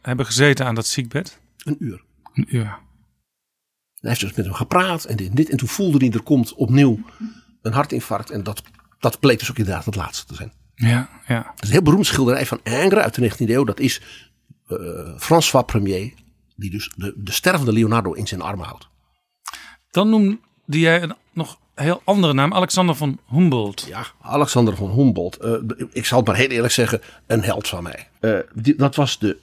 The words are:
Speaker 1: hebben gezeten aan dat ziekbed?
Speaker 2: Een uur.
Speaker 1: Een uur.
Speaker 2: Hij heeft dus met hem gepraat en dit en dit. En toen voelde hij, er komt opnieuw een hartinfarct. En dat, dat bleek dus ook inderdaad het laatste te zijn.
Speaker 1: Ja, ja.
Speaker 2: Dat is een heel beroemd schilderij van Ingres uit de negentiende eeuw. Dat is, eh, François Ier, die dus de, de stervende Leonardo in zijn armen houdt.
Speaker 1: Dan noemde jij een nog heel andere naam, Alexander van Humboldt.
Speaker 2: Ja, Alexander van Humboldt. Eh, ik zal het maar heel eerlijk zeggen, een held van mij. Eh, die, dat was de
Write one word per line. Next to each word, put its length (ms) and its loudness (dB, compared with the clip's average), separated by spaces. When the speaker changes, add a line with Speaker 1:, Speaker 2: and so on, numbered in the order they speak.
Speaker 1:
hebben 240 -2
gezeten 400 4
aan 100 -2
dat 120 -4
ziekbed? 520 -6
Speaker 2:
Een 160 -4
uur. 240 -8
Speaker 1:
Een 220 -2
uur. 240 -4
Speaker 2:
Hij 100 -8
heeft 120 -2
dus 120 -6
met 120 -2
hem 80 -6
gepraat 500 0
en 120 -6
dit 140 -6
en 60 -4
dit. 140 2
En 80 0
toen 100 -2
voelde 300 0
hij, 140 4
er 120 -2
komt 300 2
opnieuw 460 4
een 120 -4
hartinfarct. 560 -4
En 140 -8
dat, 180 -10
dat 200 0
bleek 200 4
dus 100 -6
ook 80 -8
inderdaad 280 -2
het 100 -4
laatste 300 -8
te 100 -16
zijn. 160 -14
Speaker 1:
Ja, 340 2
ja. 160 0
Speaker 2:
Dat 100 -16
is 40 -4
een 60 2
heel 80 6
beroemd 240 4
schilderij 400 2
van 180 -6
Ingres 400 2
uit 120 -2
de 60 -2
negentiende 320 0
eeuw. 100 2
Dat 160 -4
is, 220 -2
eh, 100 -6
François 460 2
Ier, 300 -2
die 140 -8
dus 260 -8
de, 220 -8
de 140 -8
stervende 420 0
Leonardo 400 2
in 140 -6
zijn 140 -8
armen 240 -8
houdt. 240 -18
Speaker 1:
Dan 180 2
noemde 300 4
jij 360 2
een 140 -8
nog 260 -10
heel 280 -2
andere 300 4
naam, 200 2
Alexander 420 2
van 240 -4
Humboldt. 580 2
Speaker 2:
Ja, 180 -12
Alexander 540 2
van 160 -4
Humboldt. 460 2
Eh, 160 -4
ik 140 -6
zal 120 2
het 100 4
maar 80 0
heel 140 2
eerlijk 240 0
zeggen, 280 0
een 160 0
held 240 -2
van 160 -8
mij. 240 -14
Eh, 180 0
die, 220 2
dat 200 2
was 240 0
de 240 0